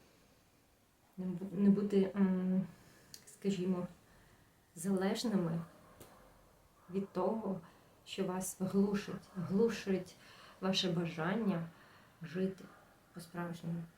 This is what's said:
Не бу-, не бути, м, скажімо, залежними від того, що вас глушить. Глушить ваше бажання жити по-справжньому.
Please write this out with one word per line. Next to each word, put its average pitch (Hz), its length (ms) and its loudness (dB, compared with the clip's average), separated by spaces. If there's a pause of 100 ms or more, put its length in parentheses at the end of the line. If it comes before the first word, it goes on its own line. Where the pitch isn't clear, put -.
(1160)
Не 185 100 -6
бу-, 185 260 -4
не 196 180 6
бути, 196 460 4
м, 185 500 2 (600)
скажімо, 185 600 -2 (880)
залежними 190 840 0 (1300)
від 196 220 -4
того, 196 480 -2 (440)
що - 200 -6
вас 185 360 -4
глушить. 196 760 0
Глушить 190 840 0 (440)
ваше 190 300 2
бажання 170 800 0 (540)
жити 185 420 -4 (540)
по-справжньому. 170 640 -6 (160)